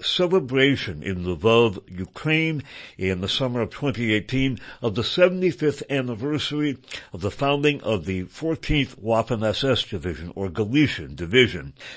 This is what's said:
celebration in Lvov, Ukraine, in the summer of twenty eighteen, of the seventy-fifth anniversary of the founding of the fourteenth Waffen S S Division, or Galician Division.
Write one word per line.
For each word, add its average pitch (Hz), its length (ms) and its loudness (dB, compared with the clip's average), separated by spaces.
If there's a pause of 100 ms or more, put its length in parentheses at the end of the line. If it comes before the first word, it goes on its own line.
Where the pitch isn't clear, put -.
celebration 135 1000 2
in 90 220 -4
Lvov, 104 560 4 (100)
Ukraine, 151 720 -2 (340)
in 92 240 0
the 95 80 -2
summer 123 340 0
of 104 80 -2
twenty 117 420 -2
eighteen, 131 480 0 (200)
of 113 140 -2
the 113 80 0
seventy-fifth 180 880 2
anniversary 143 880 -2 (340)
of 90 80 -12
the 98 120 -2
founding 143 500 0
of 98 220 0
the 92 180 -2
fourteenth 151 800 -2
Waffen 113 420 0
S 107 200 0
S 127 180 4
Division, 85 540 -6
or 98 140 -4
Galician 110 640 0
Division. 127 580 2 (220)